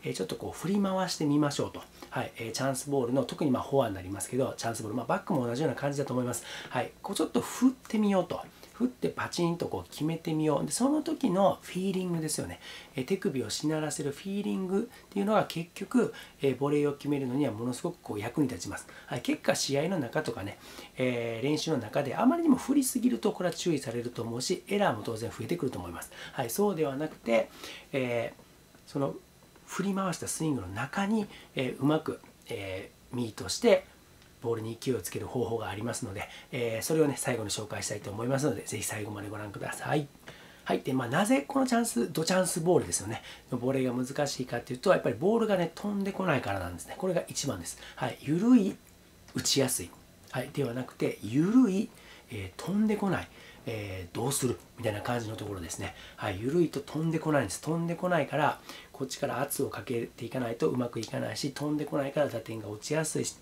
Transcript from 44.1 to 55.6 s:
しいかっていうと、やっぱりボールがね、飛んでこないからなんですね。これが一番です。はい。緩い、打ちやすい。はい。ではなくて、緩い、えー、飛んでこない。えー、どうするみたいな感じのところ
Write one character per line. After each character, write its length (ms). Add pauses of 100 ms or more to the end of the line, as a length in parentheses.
し 160
い 20
か 120
っ 40
て 120
い 20
う 40
と、 120
や 60
っ 40
ぱ 80
り 60
ボ 220
ー 20
ル 80
が 80
ね、 180
飛 220
ん 80
で 80
こ 140
な 100
い 60
か 100
ら 80
な 80
ん 60
で 80
す 60
ね。 100
こ 100
れ 60
が 160
一 180
番 140
で 40
す。 140 (160)
は 140
い。 120
緩 360
い、 180 (580)
打 80
ち 200
や 80
す 120
い。 80 (420)
は 100
い。 100
で 140
は 80
な 100
く 100
て、 300
緩 480
い、 180 (400)
え 260
ー、 80
飛 140
ん 80
で 120
こ 120
な 120
い。 60 (380)
え 460
ー、 20
ど 120
う 80
す 120
る 140 (180)
み 60
た 60
い 40
な 60
感 220
じ 80
の 80
と 80
こ 80
ろ 80